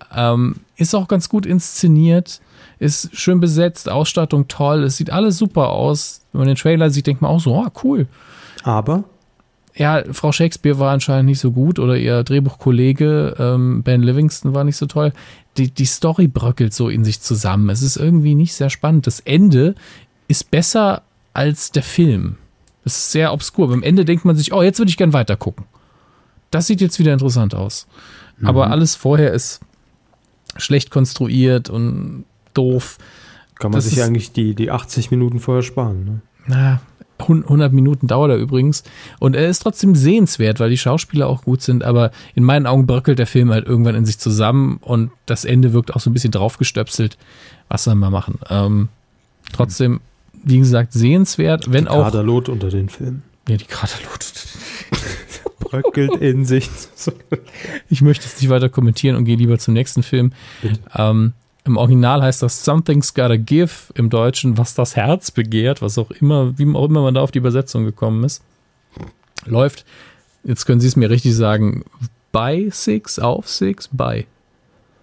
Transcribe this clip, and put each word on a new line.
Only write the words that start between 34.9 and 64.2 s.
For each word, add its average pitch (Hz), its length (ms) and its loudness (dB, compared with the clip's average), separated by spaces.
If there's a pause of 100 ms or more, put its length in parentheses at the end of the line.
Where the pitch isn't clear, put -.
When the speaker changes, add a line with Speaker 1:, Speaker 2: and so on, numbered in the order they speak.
Speaker 2:
Minuten 123 300 0
vorher 127 240 -2
sparen, 107 420 -6
ne? 107 160 -8 (240)
Speaker 1:
Na, 131 360 0 (460)
hun-, 160 200 2
hundert 143 260 4
Minuten 135 320 2
dauert 139 260 2
er 117 60 2
übrigens. 135 460 0 (360)
Und 131 160 2
er 156 120 2
ist 180 160 -2
trotzdem 196 320 2
sehenswert, 135 640 2
weil 113 100 0
die 127 80 2
Schauspieler 139 500 -2
auch 131 160 -4
gut 127 200 -2
sind. 123 200 0
Aber 120 280 2 (240)
in 120 80 4
meinen 135 240 4
Augen 131 180 4
bröckelt 127 320 2
der 117 100 0
Film 123 240 2
halt 110 140 0
irgendwann 117 300 2
in 110 100 2
sich 107 140 -2
zusammen 113 600 0
und 117 280 -2 (160)
das 113 200 -4
Ende 127 280 4
wirkt 117 220 -2
auch 117 60 0
so 123 100 -2
ein - 20 0
bisschen 120 180 0
draufgestöpselt. 110 840 -4 (520)
Was - 160 -4
soll 113 100 2
man 98 160 2
machen? - 280 -4 (100)
Ähm, 101 400 0 (640)
trotzdem, 123 480 -2 (420)
wie 131 160 4
gesagt, 120 340 2
sehenswert, 160 800 2
wenn 143 140 2
Speaker 2:
Die - 40 -4
Speaker 1:
auch 147 140 2
Speaker 2:
Kaderlot 113 460 0
unter 98 200 -4
den 95 200 -2
Filmen. 127 340 -10 (240)
Speaker 1:
Ja, 110 100 0
die - 80 -10
Kaderlot. - 680 -10 (640)
<laughs> - 600 -14
Speaker 2:
Bröckelt 139 580 -2
in 135 280 0
sich 127 240 0 (260)
zusammen. - 280 -10 (680)
Speaker 1:
Ich 135 120 0
möchte 147 260 4
es - 120 -12
nicht 135 100 2
weiter 127 200 2
kommentieren 123 460 0
und 117 100 0
gehe 117 120 2
lieber 117 200 2
zum 117 160 -2
nächsten 117 300 0
Film. 127 300 0 (280)
Speaker 2:
Bitte. 107 180 -4 (160)
Speaker 1:
Ähm, 110 380 2 (320)
im 120 120 0
Original 123 440 4
heißt 131 220 0
das - 220 -2
Something's 151 480 0
Gotta 120 240 2
Give, 151 340 0 (240)
im 117 140 0
Deutschen 117 480 0